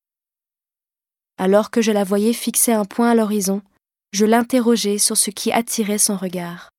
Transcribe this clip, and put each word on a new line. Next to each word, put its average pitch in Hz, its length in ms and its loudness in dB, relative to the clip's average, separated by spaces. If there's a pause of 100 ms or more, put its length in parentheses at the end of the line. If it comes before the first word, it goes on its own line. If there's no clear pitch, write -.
(1400)
Alors 196 340 2
que 233 100 2
je 214 80 0
la 202 140 2
voyais 208 280 0
fixer - 400 -2
un 214 120 0
point 233 260 0
à 233 40 4
l'horizon, 208 480 0 (500)
je 202 140 2
l'interrogeai 226 720 2
sur 214 180 0
ce - 140 -2
qui - 220 -6
attirait 214 460 0
son 202 180 0
regard. 175 520 -10 (100)